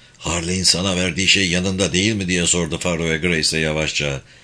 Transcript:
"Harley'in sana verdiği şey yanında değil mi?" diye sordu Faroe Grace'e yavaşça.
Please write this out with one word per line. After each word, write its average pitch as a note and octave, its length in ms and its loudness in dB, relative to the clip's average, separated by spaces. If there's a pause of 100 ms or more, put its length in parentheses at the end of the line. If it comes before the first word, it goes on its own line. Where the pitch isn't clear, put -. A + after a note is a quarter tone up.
(180)
"Harley'in F2 440 -4
sana F2+ 340 2
verdiği F2+ 320 0
şey F#2+ 200 4
yanında F2+ 440 0
değil G2+ 220 2
mi?" F#2+ 140 -2
diye F2 180 0
sordu E2 320 0
Faroe E2 380 -2
Grace'e D#2+ 440 0
yavaşça. D#2 600 -2 (240)